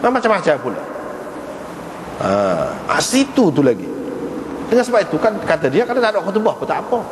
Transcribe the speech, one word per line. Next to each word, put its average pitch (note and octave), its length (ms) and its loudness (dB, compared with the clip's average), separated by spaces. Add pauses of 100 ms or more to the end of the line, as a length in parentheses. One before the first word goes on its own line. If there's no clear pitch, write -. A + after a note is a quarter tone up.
Macam-macam A3 560 2
pula. A#2 200 -4 (1400)
Ha, G2 80 0 (600)
ha, - 120 2
situ C4 480 4
tu C#3 160 2
lagi. A#2 240 2 (800)
Dengan A#3+ 160 4
sebab A#3 160 4
itu D#3 160 -2
kan G#3+ 240 4
kata D#3+ 280 2
dia, F#3+ 200 4
kalau B3 80 0
tak A3 160 2
ada G3 80 2
khutbah G3 320 0
pun - 160 -6
tak D#3+ 160 -2
apa. A#3 160 0 (100)